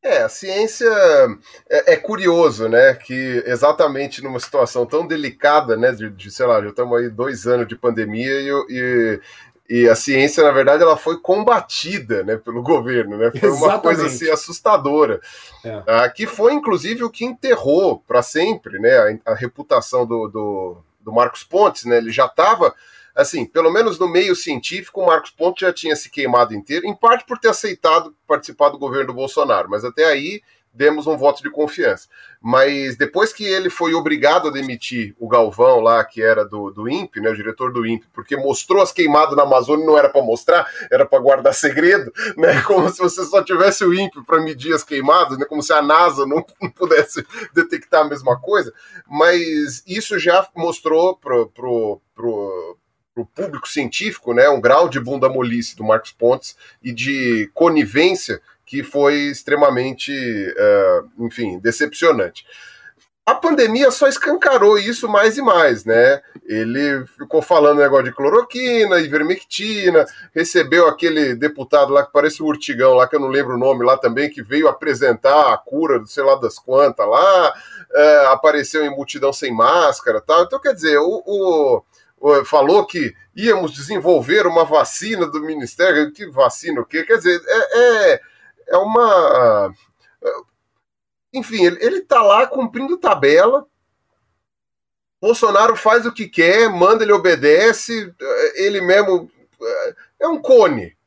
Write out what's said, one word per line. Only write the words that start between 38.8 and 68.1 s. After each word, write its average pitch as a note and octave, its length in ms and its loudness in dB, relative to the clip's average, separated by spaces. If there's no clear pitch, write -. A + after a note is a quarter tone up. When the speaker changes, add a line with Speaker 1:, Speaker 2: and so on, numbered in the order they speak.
Speaker 1:
as F#3 100 2
queimadas D3+ 440 2
na C#3+ 80 4
Amazônia C3+ 400 2
e - 20 -2
não D#3 100 4
era C#3 140 6
pra C#3 140 2
mostrar, C3 440 0
era C3 140 2
pra C3+ 140 2
guardar C3 340 2
segredo, D3+ 580 0
né, D#3 260 2
<laughs> - 40 -6
como F3+ 240 2
se - 80 -12
você F3+ 280 -4
só F#3+ 180 0
tivesse F#3 420 0
o F3 80 2
impe F3+ 320 -6
pra D#3+ 160 0
medir D#3 320 -6
as D3+ 100 -2
queimadas, C#3+ 540 0
né, C#3 80 -4
como D3+ 160 -8
se D3 100 -4
a D3+ 120 2
nasa D3 420 2
não, D3+ 180 -4
<laughs> - 60 -20
não D3+ 120 -10
pudesse D#3+ 520 0
detectar E3+ 480 0
a D3+ 80 -2
mesma C3 300 -4
coisa, G3 340 -4
mas D#3 800 -2
isso G#3 320 -8
já F3 380 2
mostrou E3 600 -2
pro, A#2+ 340 -2
pro, A#2 520 -6
pro, G2 640 -8
pro A#2+ 140 -10
público D#3+ 420 -12
científico, C#3+ 640 -6
né, B2+ 160 6
um C3 100 0
grau C#3 300 2
de C3 100 -6
bunda C3 300 -2
molice A#2+ 480 -6
do A2 60 -14
Marcos A2 280 -2
Pontes - 460 -2
e B2 100 -12
de A#2+ 640 -4
conivência D#3 880 0
que C#3 160 -10
foi C#3+ 340 0
extremamente, C#3+ 960 -2
é, G2 440 2
enfim, A2+ 400 -8
decepcionante. A#2 880 -2
A C4 100 2
pandemia C4 560 2
só C#4 160 2
escancarou A#3+ 720 2
isso A3 280 -6
mais G#3+ 300 2
e C#4 60 -6
mais, E3 420 2
né? A#2+ 360 4
Ele C3 600 -4
ficou - 360 -4
falando D3 380 4
negócio C#3 260 4
de B2+ 80 -8